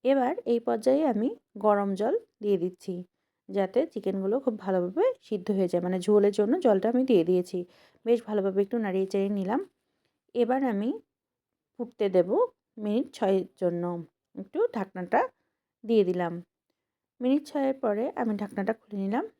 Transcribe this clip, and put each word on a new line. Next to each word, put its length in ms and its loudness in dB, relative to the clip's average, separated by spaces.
এবার 300 2
এই 140 2
পর্যায়ে 460 2
আমি 300 0
গরম 380 2
জল 240 -2
দিয়ে 160 2
দিচ্ছি, 460 -6
যাতে 360 0
চিকেনগুলো 540 -2
খুব 200 -4
ভালোভাবে 460 0
সিদ্ধ 280 -6
হয়ে 160 2
যায়, 160 0
মানে 160 -2
ঝোলের 320 4
জন্য 280 0
জলটা 300 2
আমি 140 0
দিয়ে 200 4
দিয়েছি। 420 0
বেশ 180 2
ভালোভাবে 380 -2
একটু 160 -2
নাড়িয়ে 280 -2
চাড়িয়ে 240 -2
নিলাম। 400 -4
এবার 300 0
আমি 360 -2
ফুটতে 320 -4
দেব 200 4
মিনিট 360 -2
ছয়ের 320 0
জন্য। 440 -2
একটু 360 -4
ঢাকনাটা 540 -2
দিয়ে 180 4
দিলাম। 400 -2
মিনিট 240 2
ছয়ের 300 -2
পরে 400 -2
আমি 220 -2
ঢাকনাটা 360 -4
খুলে 280 -10
নিলাম। 240 -2